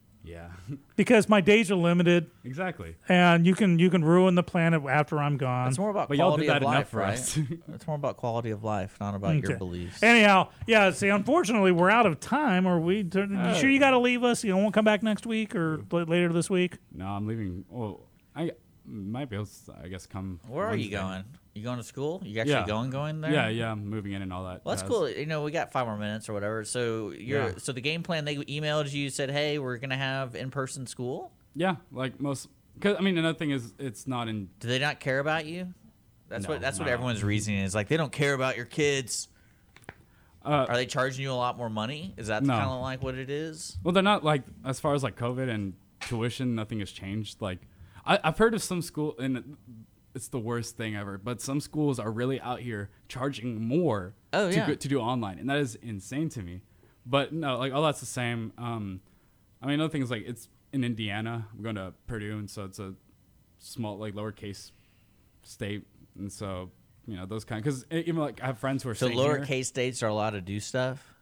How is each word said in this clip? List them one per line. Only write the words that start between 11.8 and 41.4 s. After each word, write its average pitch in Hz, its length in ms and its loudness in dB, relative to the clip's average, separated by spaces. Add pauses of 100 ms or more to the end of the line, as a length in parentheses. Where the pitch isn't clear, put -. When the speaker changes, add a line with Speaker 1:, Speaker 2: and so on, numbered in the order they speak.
Speaker 2:
out 226 160 6
of 160 140 2
time, 214 480 2
or 175 120 4
we, 175 180 2 (160)
you 190 60 2 (160)
Speaker 1:
Uh, 180 200 2
Speaker 2:
sure 269 140 4
you 269 100 6
gotta 269 200 8
leave 247 240 4
us? 240 200 2
You 190 120 2
won't 202 180 2
come 214 120 4
back 214 180 6
next 214 220 0
week 220 300 -2
or 160 260 0 (100)
l-, 170 140 2
later 170 260 4
this 165 180 2
week? 180 280 0 (140)
Speaker 1:
No, 92 160 -10
I'm 101 200 -4
leaving. 98 400 -4
Well, 104 400 -8 (280)
I 160 160 -4 (340)
might 117 440 -8
be 98 80 -8
able 104 100 -4
to, - 360 -20
I 87 40 -12
guess, 92 180 -12
come 95 400 -8
Speaker 3:
Where 147 220 -6
are 220 80 -2
you 120 140 -4
Speaker 1:
Wednesday. 101 80 -4
Speaker 3:
going? 95 260 -6 (320)
You 104 80 -12
going 123 140 -6
to 113 60 -10
school? 156 420 -6
You 107 160 -6
actually 139 140 2
Speaker 1:
Yeah. 98 100 2
Speaker 3:
going, 110 240 -2
going 151 320 -6
there? 156 100 0
Speaker 1:
Yeah, 131 160 4
yeah, 113 240 -2
I'm 104 160 -6
moving 101 240 -6
in 98 120 -6
and 92 100 -6
all 92 120 -6
that 90 200 -10
Speaker 3:
Well, 202 100 -2
that's - 60 -4
Speaker 1:
jazz. - 80 -6
Speaker 3:
cool. 180 200 0
You 143 180 -6
know, 156 160 -2
we 147 80 -4
got 160 200 -2
five 127 140 0
more 110 120 -4
minutes 104 300 -4
or 110 60 -6
whatever. 107 320 -4
So 113 460 -2
you're, 120 400 -2
Speaker 1:
Yeah. - 80 -6
Speaker 3:
so - 120 -6
the 127 80 -8
game 160 240 -4
plan, 160 220 -4
they 147 100 -2
emailed 147 560 -2
you, 143 180 -4
said, 135 200 -2
"Hey, 147 300 0
we're 127 180 -4
gonna 131 180 -6
have 135 400 -4
in-person 131 520 -6
school"? 135 440 -6 (240)
Speaker 1:
Yeah, 170 200 0 (160)
like 127 280 -6
most, 139 300 -4 (320)
'cause, 202 180 4
I - 20 -4
mean, 190 160 4
another 165 200 2
thing 147 140 -2
is 120 280 -4
it's 135 280 -10
not 120 200 -2
in 104 220 -4 (100)
Speaker 3:
Do 117 80 -8
they 127 120 2
not 143 200 -2
care 135 200 0
about 156 260 -2
you? 180 280 -8 (540)
That's 101 180 -8
Speaker 1:
No, 156 100 -2
Speaker 3:
what, - 60 -6
that's 135 180 -2
what 156 80 -4
Speaker 1:
no. 123 60 2
Speaker 3:
everyone's 120 300 -2
reasoning 104 380 0
is, 95 140 -2
like, 104 120 0
"They 151 100 2
don't 151 140 -2
care 143 220 2
about 131 240 -2
your 120 80 -6
kids." 139 640 -2 (1120)
Speaker 1:
Uh, 143 240 2
Speaker 3:
Are 120 80 0
they 127 100 2
charging 131 380 -2
you 135 80 -4
a - 20 -2
lot 123 240 0